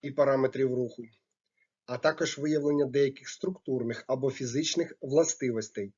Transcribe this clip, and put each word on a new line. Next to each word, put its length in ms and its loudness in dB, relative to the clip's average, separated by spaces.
і 80 -6
параметрів 640 2
руху, 280 -4
а 120 -6
також 400 0
виявлення 460 2
деяких 440 0
структурних 800 -4
або 240 0
фізичних 720 -2
властивостей 960 0